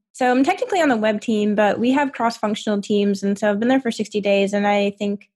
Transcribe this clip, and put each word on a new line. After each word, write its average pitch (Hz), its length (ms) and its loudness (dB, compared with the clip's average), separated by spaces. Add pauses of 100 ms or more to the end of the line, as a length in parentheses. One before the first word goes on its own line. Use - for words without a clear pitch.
(140)
so 247 180 0
I'm 254 120 4
technically 381 380 0
on 302 80 2
the 240 80 2
web 214 240 0
team, 208 320 0
but 208 260 2
we 240 120 2
have 277 200 0
cross-functional 214 720 -2
teams. 202 400 0
And 196 160 0
so 208 140 0
I've 202 80 -2
been 240 100 0
there 262 100 4
for 233 120 -2
sixty 214 280 -6
days. 196 320 2
And 202 140 0
I 202 260 2
think 202 440 -8